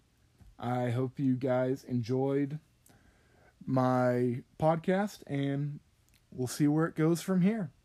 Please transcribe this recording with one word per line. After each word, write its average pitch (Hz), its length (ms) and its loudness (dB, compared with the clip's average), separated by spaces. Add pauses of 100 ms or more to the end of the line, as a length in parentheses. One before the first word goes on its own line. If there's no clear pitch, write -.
(600)
I 123 300 -2
hope 127 280 -2
you 131 180 2
guys 131 500 0
enjoyed 135 720 -2 (1040)
my 127 760 2 (160)
podcast, 180 680 0
and 139 520 -4 (500)
we'll 127 180 -6
see 147 200 0
where 156 200 2
it - 80 -12
goes 160 260 2
from 190 180 0
here. 196 320 0 (140)